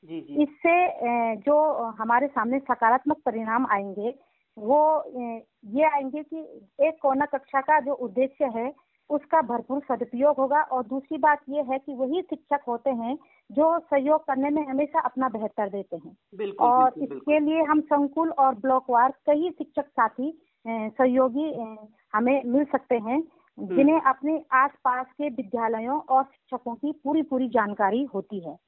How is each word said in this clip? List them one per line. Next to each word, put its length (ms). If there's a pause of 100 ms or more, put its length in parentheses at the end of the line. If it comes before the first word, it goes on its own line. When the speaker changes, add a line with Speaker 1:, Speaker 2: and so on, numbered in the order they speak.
Speaker 1:
जी, 160
जी। 220
Speaker 2:
इससे, 440
अ, 480
जो 500
हमारे 420
सामने 320
सकारात्मक 580 (100)
परिणाम 440
आएंगे, 440 (440)
वो, 360
अ, 480 (220)
ये 200
आएंगे 380
कि 460 (120)
एक 220
कोना 240
कक्षा 340
का 200
जो 120
उद्देश्य 520
है, 300 (360)
उसका 320
भरपूर 380
सदुपयोग 560
होगा। 260
और 200
दूसरी 360
बात 300
ये 140
है 160
कि 160
वही 280
शिक्षक 460
होते 220
हैं 280 (340)
जो 260
सहयोग 460
करने 260
में 160
हमेशा 340
अपना 280
बेहतर 400
देते 280
हैं। 200 (180)
Speaker 1:
बिल्कुल, 340
Speaker 2:
और 160
Speaker 1:
बिल्कुल, 180
Speaker 2:
इसके 280
Speaker 1:
बिल्कुल। 240
Speaker 2:
लिए 80
हम 180
संकुल 500
और 240
ब्लॉक 360
वार 200
कई 400
शिक्षक 360
साथी, 440 (360)
अ, 220 (100)
सहयोगी, 540
अ, 360 (240)
हमें 340
मिल 180
सकते 340
हैं, 240 (360)
Speaker 1:
हम्म। 180
Speaker 2:
जिन्हें 240
अपने 520
आसपास 540
के 220
विद्यालयों 720
और 220
शिक्षकों 520
की 180 (120)
पूरी 180
पूरी 260
जानकारी 560
होती 360
है 160 (120)